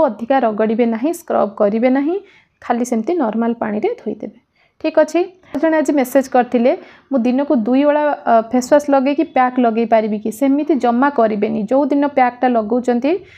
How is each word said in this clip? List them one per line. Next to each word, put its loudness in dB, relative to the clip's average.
ଅଧିକା -2
ରଗଡ଼ିବେ 0
ନାହିଁ, -2
ସ୍କ୍ରବ୍ -2
କରିବେ 2
ନାହିଁ, 0
ଖାଲି -2
ସେମିତି -4
ନର୍ମାଲ -2
ପାଣିରେ -4
ଧୋଇଦେବେ। -12
ଠିକ୍ -2
ଅଛି. 2
ଜଣେ 0
ଆଜି 0
ମେସେଜ୍ 0
କରିଥିଲେ, 2
"ମୁଁ 0
ଦିନକୁ 0
ଦୁଇ 2
ଓଳା, 2
ଅ, 0
ଫେସ୍ -2
ୱାଶ୍ 2
ଲଗେଇକି 2
ପ୍ୟାକ୍ 0
ଲଗେଇ 2
ପାରିବି 0
କି?" -6
ସେମିତି 0
ଜମା 0
କରିବେନି. -2
ଯୋଉ 0
ଦିନ 0
ପ୍ୟାକ୍ଟା 0
ଲଗଉଛନ୍ତି, 0